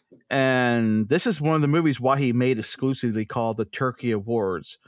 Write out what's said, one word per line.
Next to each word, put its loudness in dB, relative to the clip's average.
And 2
this 2
is -2
one 2
of 2
the 2
movies 2
why 2
he 2
made 2
exclusively -4
called -4
the -2
Turkey -4
Awards. -4